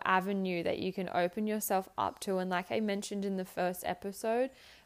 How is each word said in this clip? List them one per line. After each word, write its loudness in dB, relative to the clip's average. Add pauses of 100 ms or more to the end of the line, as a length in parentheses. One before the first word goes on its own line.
avenue 2
that 0
you 0
can -4
open 2
yourself 0 (100)
up -2
to. 0
And -2
like -2
I 2
mentioned -2
in -2
the -4
first -2
episode, -2 (360)